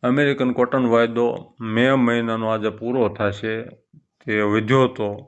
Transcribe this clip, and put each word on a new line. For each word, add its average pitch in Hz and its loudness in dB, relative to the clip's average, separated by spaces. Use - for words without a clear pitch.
અમેરિકન 135 2
કોટન 127 0
વાયદો 117 2
મે 117 2
મહિનાનો 117 0
આજે 110 -2
પૂરો 117 -2
થશે, 107 -4
તે - -6
વધ્યો 113 4
હતો 107 -4